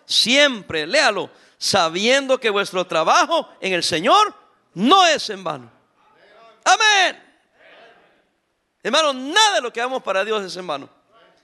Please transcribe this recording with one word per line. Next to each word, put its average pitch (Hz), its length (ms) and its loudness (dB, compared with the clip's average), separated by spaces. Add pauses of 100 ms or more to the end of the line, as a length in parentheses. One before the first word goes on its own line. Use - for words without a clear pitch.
siempre". 220 800 0
Léalo. 208 440 -2 (280)
"Sabiendo 233 840 0
que 226 100 0
vuestro 185 380 -2
trabajo 277 600 0 (120)
en 190 120 -4
el 170 120 -2
Señor 311 500 2 (400)
no 349 320 4
es 294 240 -2
en 190 140 -14
vano". 135 260 -10 (960)
Amén. 392 580 2 (1600)
Hermano, 294 300 0
nada 349 420 0
de 320 60 0
lo 240 120 -8
que 226 80 -10
hagamos 254 220 -6
para 190 220 -2
Dios 214 200 -4
es 170 120 -12
en 185 100 -12
vano. 139 240 -10 (540)